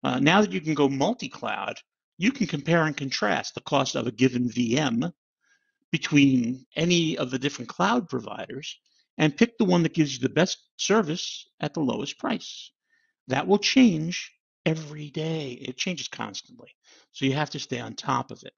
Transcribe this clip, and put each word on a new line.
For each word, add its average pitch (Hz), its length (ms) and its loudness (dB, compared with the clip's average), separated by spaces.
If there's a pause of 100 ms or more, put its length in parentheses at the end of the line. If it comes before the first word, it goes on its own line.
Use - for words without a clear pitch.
Uh, 131 160 0
now 165 220 6
that 202 100 2
you 190 80 -2
can 156 140 -4
go 143 160 4
multi-cloud, 135 880 -4 (380)
you 196 140 2
can 196 160 -2
compare 160 360 2
and 156 140 -2
contrast 147 560 -2
the - 80 -10
cost 139 340 0
of 120 120 -2
a 123 40 -4
given 123 380 2
V 120 280 0
M 143 360 0 (760)
between 131 760 2 (100)
any 170 420 2
of 139 120 -4
the 127 100 -4
different 123 300 -6
cloud 196 400 0
providers 120 680 -10 (380)
and 156 200 2
pick 233 200 2
the 220 80 2
one 180 180 4
that 160 100 0
gives 151 200 2
you 123 60 -10
the 131 140 -2
best 170 240 2 (200)
service 180 680 0 (120)
at 151 140 -6
the 170 60 -4
lowest 123 380 -2
price. - 540 -6 (560)
That 139 200 -2
will 196 100 6
change 180 760 4 (340)
every 151 440 -4
day. 156 420 -4
It 123 260 -10
changes - 300 -6
constantly. - 680 -12 (360)
So - 140 -4
you 135 80 4
have 147 180 -2
to 147 80 -8
stay 123 200 -6
on 113 160 -10
top 127 360 -2
of 107 120 -16
it. - 140 -18